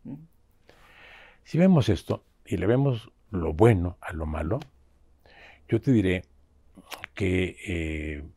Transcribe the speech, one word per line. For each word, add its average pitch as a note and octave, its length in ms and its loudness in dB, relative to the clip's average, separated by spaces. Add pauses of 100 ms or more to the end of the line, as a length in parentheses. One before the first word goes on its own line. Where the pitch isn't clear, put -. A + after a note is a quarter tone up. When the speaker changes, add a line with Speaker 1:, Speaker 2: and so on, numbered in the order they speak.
Speaker 1:
Ujú. C3+ 140 -14 (1300)
Speaker 2:
Si - 140 -6
vemos F3 300 6
esto - 360 -2 (200)
y G2+ 120 -6
le F2 100 -2
vemos B2 460 0 (180)
lo D#2+ 220 -4
bueno F2+ 480 4
a - 120 -14
lo D#2 140 -8
malo, D#2+ 320 -4 (1120)
yo A2+ 120 0
te C3+ 120 0
diré F#2 320 2 (880)
que, F#2 420 -2 (100)
eh, D#2 560 -6 (140)